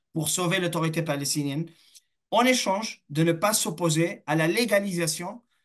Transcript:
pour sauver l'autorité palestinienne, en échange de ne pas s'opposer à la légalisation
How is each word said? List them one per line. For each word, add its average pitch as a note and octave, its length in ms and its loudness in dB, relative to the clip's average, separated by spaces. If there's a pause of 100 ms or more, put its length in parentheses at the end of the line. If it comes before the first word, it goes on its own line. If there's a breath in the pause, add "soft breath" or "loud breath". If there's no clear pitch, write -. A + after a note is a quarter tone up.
(120)
pour D#3 160 -2
sauver F#3 300 0
l'autorité E3 440 -2
palestinienne, C#3+ 640 -2 (680 loud breath)
en - 100 4
échange A3 680 0
de D3+ 120 0
ne E3+ 100 4
pas G#3 220 2
s'opposer E3 720 0
à D3 80 0
la D#3+ 140 2
légalisation G3 920 0 (240)